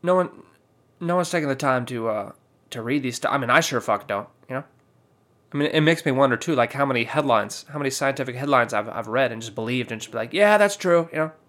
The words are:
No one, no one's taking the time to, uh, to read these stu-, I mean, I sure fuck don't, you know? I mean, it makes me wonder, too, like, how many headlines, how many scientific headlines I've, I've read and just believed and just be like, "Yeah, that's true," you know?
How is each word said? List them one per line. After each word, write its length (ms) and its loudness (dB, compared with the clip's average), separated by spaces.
No 120 2
one, 140 2
no 160 -2
one's 140 0
taking 200 0
the 60 0
time 320 0
to, 200 -4
uh, 240 -4
to 120 -10
read 220 -2
these 140 -4
stu-, 100 -4
I 100 0
mean, 120 -2
I 100 8
sure 220 0
fuck 260 -2
don't, 220 -6
you 80 -10
know? 80 -8
I 60 -6
mean, 140 0
it 100 2
makes 240 4
me 60 2
wonder, 260 4
too, 180 -2
like, 180 2
how 120 0
many 200 0
headlines, 640 0
how 100 -8
many 100 -2
scientific 460 -2
headlines 380 2
I've, 140 -2
I've 200 -8
read 240 0
and 100 -8
just 140 -14
believed 360 -4
and 80 -8
just 120 -14
be 60 -6
like, 160 -6
"Yeah, 240 6
that's 200 2
true," 340 2
you 60 -6
know? 140 -2